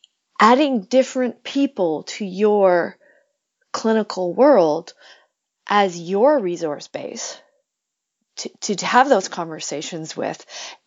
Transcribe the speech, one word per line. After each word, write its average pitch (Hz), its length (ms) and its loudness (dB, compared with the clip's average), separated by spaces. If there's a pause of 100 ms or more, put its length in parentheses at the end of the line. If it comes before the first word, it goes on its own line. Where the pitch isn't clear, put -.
(400)
adding 254 420 4
different 254 640 -2
people 208 600 -2
to - 220 -8
your 190 720 2 (760)
clinical 208 600 -2
world 185 600 4 (720)
as 196 320 2
your 202 400 2
resource 165 480 -6
base - 520 -12 (960)
to, - 140 -12 (120)
to, 208 160 -4
to 180 100 -8
have 247 220 4
those 202 180 2
conversations 160 880 -10
with - 260 -8 (440)